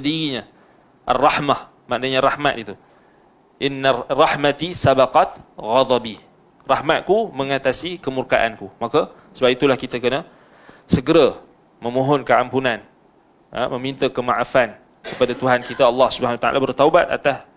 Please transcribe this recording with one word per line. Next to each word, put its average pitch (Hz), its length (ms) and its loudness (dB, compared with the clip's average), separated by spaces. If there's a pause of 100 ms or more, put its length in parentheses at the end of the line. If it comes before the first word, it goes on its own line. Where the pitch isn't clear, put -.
dirinya 147 420 -4 (640)
ar-rahmah, 139 640 0 (180)
maknanya 127 320 -2
rahmat 135 400 0
itu. 104 140 -12 (840)
"Inna 135 520 -2
rahmati 147 680 0
sabaqat 135 640 2 (160)
ghadabi." 117 640 0 (460)
Rahmatku 156 640 0
mengatasi 139 720 -4
kemurkaanku. 113 800 -2
Maka 151 320 -2 (240)
sebab 127 160 2
itulah 131 240 2
kita 123 240 -10
kena 127 240 -2 (640)
segera 151 480 4 (400)
memohon 131 480 -2
keampunan. 123 560 0 (720)
Ha? 123 160 -4
Meminta 131 400 -4
kemaafan 120 640 0 (320)
kepada 123 300 -2
Tuhan 123 260 0
kita 123 240 2
Allah 127 240 4
Subhanahu 120 300 -4
Wa - 20 -20
Taala, 127 160 0
bertaubat 139 480 4
atas - 400 -4 (100)